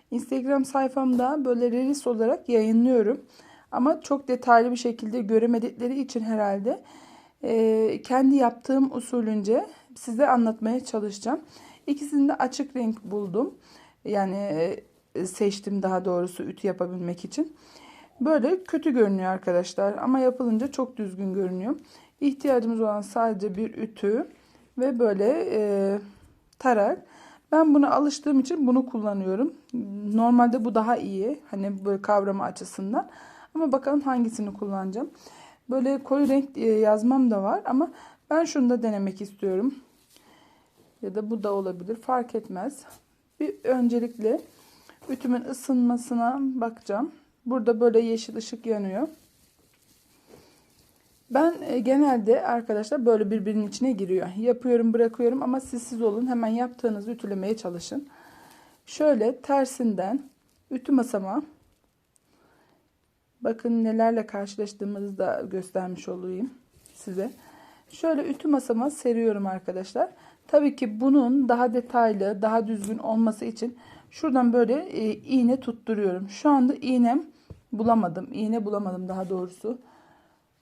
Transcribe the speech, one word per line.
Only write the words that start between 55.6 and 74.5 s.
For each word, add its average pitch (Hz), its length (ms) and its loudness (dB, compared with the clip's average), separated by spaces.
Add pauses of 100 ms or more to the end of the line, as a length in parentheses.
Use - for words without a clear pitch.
siz, 247 220 -10
siz 233 200 -8
olun. 226 240 0
Hemen 233 220 0
yaptığınızı 233 600 -4
ütülemeye 202 460 -4
çalışın. 190 520 -10 (760)
Şöyle 254 540 0
tersinden 254 800 -2 (480)
ütü 262 220 -4
masama, 233 500 0 (2000)
bakın 226 440 -2
nelerle 226 420 2
karşılaştığımızı 202 920 -8
da 185 320 -2
göstermiş 185 580 -8
olayım 185 420 -8 (440)
size. 196 380 -8 (560)
Şöyle 311 420 -2
ütü 285 180 -4
masama 262 420 0
seriyorum 226 560 0
arkadaşlar. 190 640 -4 (360)
Tabii 294 300 4
ki 214 240 -4
bunun 269 480 4
daha 240 260 2
detaylı, 220 680 0
daha 220 240 2
düzgün 214 320 -4
olması 220 460 0
için 233 340 -8 (320)
şuradan 254 420 2